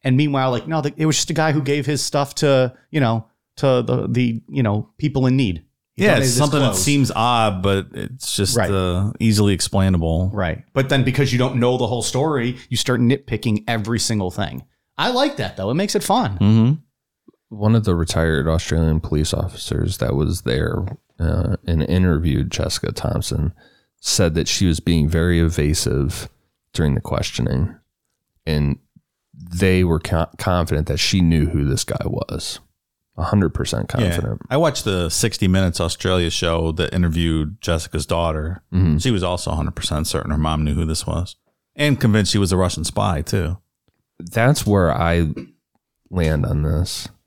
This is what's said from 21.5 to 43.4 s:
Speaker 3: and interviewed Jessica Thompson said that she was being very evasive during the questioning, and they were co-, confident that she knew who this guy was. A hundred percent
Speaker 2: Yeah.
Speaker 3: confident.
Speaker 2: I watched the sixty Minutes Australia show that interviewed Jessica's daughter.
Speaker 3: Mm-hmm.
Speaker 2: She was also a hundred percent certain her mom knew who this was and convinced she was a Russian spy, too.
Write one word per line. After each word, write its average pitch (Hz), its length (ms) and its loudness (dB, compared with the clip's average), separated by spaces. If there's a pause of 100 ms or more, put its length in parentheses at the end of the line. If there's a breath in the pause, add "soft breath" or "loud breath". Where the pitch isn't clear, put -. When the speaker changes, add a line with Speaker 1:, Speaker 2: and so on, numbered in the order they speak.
Speaker 3:
and 80 180 0
interviewed 85 680 2
Jessica - 420 -4
Thompson - 600 -2 (480 soft breath)
said 82 340 0
that 82 140 0
she - 180 0
was 80 140 2
being 80 280 2
very 85 300 2
evasive 80 880 0 (440)
during 76 240 0
the - 40 -2
questioning, - 760 -4 (680)
and 73 340 0 (540)
they 92 520 2
were 82 160 2
co-, 82 260 -2 (120)
confident 85 500 0
that 71 100 -2
she - 220 2
knew 82 260 4
who 80 180 0
this 65 200 -2
guy - 200 -6
was. - 540 -8 (580)
A - 60 -6
hundred 95 280 2
percent - 440 -4
Speaker 2:
Yeah. 101 160 0
Speaker 3:
confident. - 400 -4
Speaker 2:
I 131 60 0
watched 156 280 0
the 90 240 0
sixty 104 380 -2
Minutes 92 340 2
Australia 87 500 0
show 82 420 0
that 82 200 -2
interviewed 82 680 0
Jessica's 80 460 -2
daughter. 82 640 -4
Speaker 3:
Mm-hmm. 85 260 2
Speaker 2:
She 123 140 0
was 90 100 0
also 90 300 -4
a - 20 -2
hundred 78 220 -4
percent 78 320 -4
certain - 240 -4
her 71 60 0
mom 78 260 0
knew 76 100 0
who 80 100 0
this 78 220 -4
was 85 300 -6 (400)
and 147 240 0
convinced 104 320 2
she 104 60 2
was 95 120 2
a 92 60 2
Russian 90 260 0
spy, 92 400 -2
too. 87 360 -2 (600)